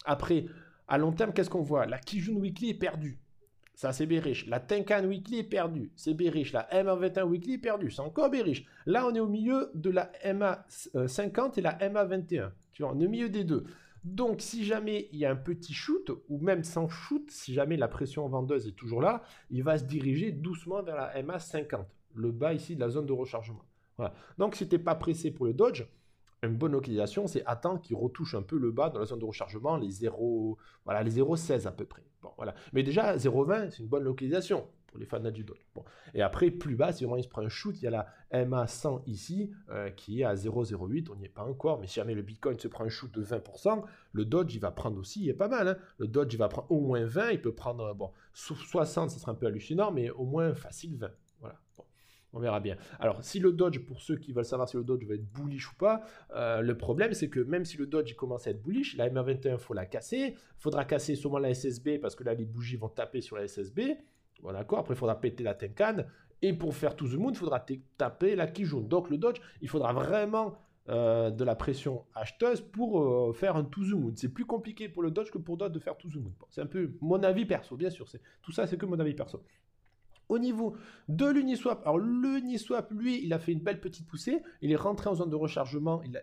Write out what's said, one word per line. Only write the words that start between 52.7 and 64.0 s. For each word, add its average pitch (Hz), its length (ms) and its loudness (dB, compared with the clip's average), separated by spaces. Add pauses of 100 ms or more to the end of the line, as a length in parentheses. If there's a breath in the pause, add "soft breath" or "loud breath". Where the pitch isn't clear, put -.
Alors, 110 240 2
si - 160 -4
le 180 140 8
Doge, 170 340 2
pour 131 140 -12
ceux 156 160 -2
qui - 160 -10
veulent 120 120 2
savoir 127 240 -2
si 127 80 -6
le 120 60 0
Doge 120 220 0
va 104 100 -4
être 104 180 -6
bullish 139 400 -6
ou - 40 -20
pas, 220 260 4 (320 loud breath)
euh, 117 280 2
le 117 140 2
problème, 175 360 2
c'est 147 160 -2
que 131 100 -2
même 160 260 0
si 165 120 -10
le 139 100 -2
Doge, 147 240 0
il - 60 -14
commence 123 320 -4
à - 20 0
être 107 120 -4
bullish, 233 340 -2
la 120 100 2
M 127 100 0
A 127 60 2
vingt 131 240 0
et 131 40 6
un, 123 80 2
faut 120 160 -8
la 92 120 -2
casser. - 500 -2 (220 loud breath)
Faudra 147 260 0
casser 143 300 0
sûrement 143 240 0
la 135 120 4
S 131 140 0
S 123 160 -2
B, 147 200 0
parce 107 160 -4
que 123 80 -12
là, 117 100 2
les 117 100 -2
bougies 117 320 -4
vont 110 120 -6
taper 113 320 -4
sur - 160 -10
la 101 80 -2
S 101 140 -6
S 98 140 -6
B. 160 80 0 (600 loud breath)